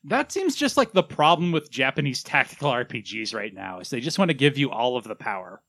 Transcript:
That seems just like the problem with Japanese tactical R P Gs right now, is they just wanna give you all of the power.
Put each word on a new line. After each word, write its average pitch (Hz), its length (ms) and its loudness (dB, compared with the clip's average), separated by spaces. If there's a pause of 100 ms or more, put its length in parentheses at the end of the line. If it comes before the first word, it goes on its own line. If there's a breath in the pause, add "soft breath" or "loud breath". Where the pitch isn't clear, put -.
That 233 280 -2
seems 381 240 -2
just 277 200 0
like 277 160 2
the 185 100 6
problem 170 500 4
with 156 180 -2
Japanese 131 520 -2
tactical 143 480 0
R 120 140 0
P 120 180 -10
Gs 110 320 -10
right 104 180 -8
now, 95 280 -12
is 87 100 -14
they 123 100 -4
just 147 180 -4
wanna 180 160 4
give 139 240 4
you 139 120 0
all 123 260 0
of 117 80 -4
the 110 100 -10
power. 92 540 -10